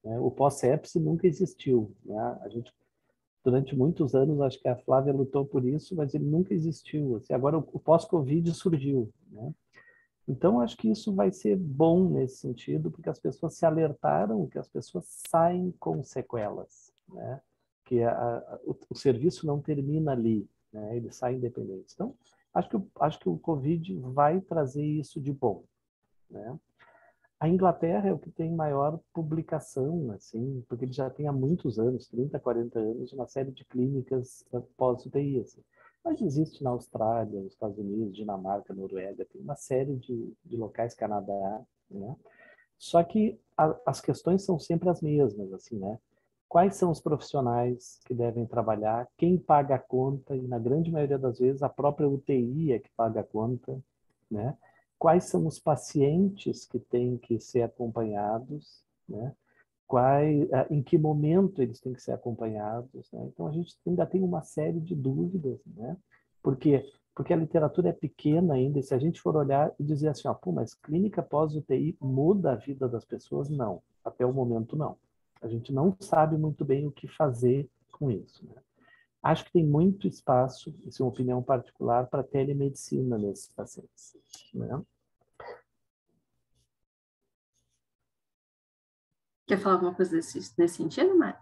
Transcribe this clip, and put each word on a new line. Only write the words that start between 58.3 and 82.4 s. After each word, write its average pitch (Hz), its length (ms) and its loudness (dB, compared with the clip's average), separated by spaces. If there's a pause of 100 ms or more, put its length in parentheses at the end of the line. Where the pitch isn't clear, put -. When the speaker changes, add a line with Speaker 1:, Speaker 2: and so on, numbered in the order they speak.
Speaker 1:
né? 113 260 -8 (520)
Quais, 143 640 4
eh, 135 180 2
em 147 140 0
que - 120 2
momento 151 640 4
eles 120 200 -2
têm 127 120 -8
que 123 120 -12
ser 131 80 -6
acompanhados, 113 1000 -6
né? 117 140 -10
Então, 165 220 -8
a 151 40 -4
gente 170 320 -6
ainda 175 220 0
tem 185 160 0
uma 175 220 0
série 165 360 -4
de 170 140 -6
dúvidas, 143 720 -2
né? 196 320 -12 (420)
Por 139 160 0
quê? 143 320 4 (280)
Porque 139 180 0
a - 20 6
literatura 165 540 2
é 165 40 0
pequena 156 600 2
ainda, 135 240 2
e 131 60 0
se - 100 -2
a 123 60 2
gente 165 200 0
for 170 160 0
olhar 143 440 2
e 151 40 -2
dizer 151 260 0
assim, 143 180 -4
ó, - 80 0
"Pô, - 160 -6
mas 127 240 -4
clínica 180 480 -2
pós-U 151 400 0
T 131 120 0
I 143 240 -2
muda 147 520 2
a 120 40 2
vida 135 320 -4
das 113 160 -4
pessoas?" 143 460 -6
Não, 120 320 -4 (240)
até 131 180 -2
o 127 80 4
momento 120 440 -2
não. 151 220 -4 (440)
A 117 60 -10
gente 117 260 -6
não 175 260 2
sabe 156 380 2
muito 151 260 -2
bem 143 220 2
o 139 60 -4
que - 160 -16
fazer 127 600 2 (240)
com 135 200 -2
isso, - 340 -8
né? - 160 -20 (600)
Acho 160 220 2
que - 60 -20
tem 170 140 6
muito 180 420 4
espaço, 127 640 0 (120)
isso - 160 -10
é - 20 2
uma 123 80 0
opinião 123 300 -2
particular, 123 640 -2
pra 139 160 -4
telemedicina 139 960 -2